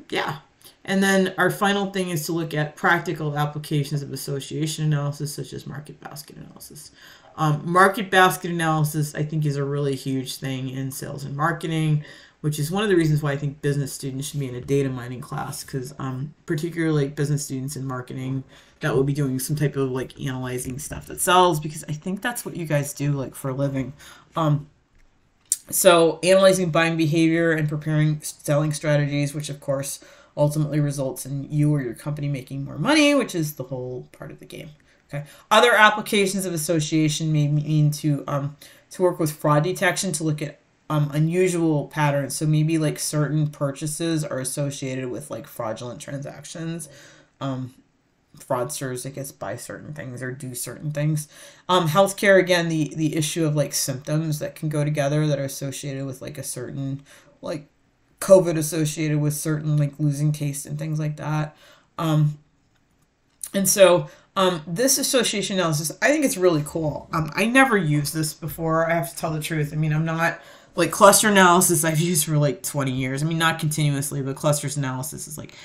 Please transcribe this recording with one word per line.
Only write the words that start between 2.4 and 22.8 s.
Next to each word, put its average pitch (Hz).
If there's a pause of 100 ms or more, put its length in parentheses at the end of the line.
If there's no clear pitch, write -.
at 151
practical 165
applications 147
of 135
association 143
analysis, 143
such 135
as -
market -
basket -
analysis. - (440)
Um, 151
market 190
basket 180
analysis, 156
I 151
think, 156
is 139
a 143
really 143
huge 131
thing 131
in 135
sales 143
and 139
marketing, 156 (380)
which 151
is 147
one 202
of 214
the 190
reasons 151
why 143
I 139
think 143
business 143
students 135
should 147
be 139
in 123
a 120
data 139
mining 123
class, -
'cause, 123
um, 131 (140)
particularly, 160
like, 143
business 143
students 135
in 135
marketing 131 (340)
that 139
will 131
be 143
doing 135
some 151
type 147
of, 135
like, 127
analyzing 127
stuff -
that -
sells, 180
because 151
I -
think 185
that's 240
what -
you 170
guys 147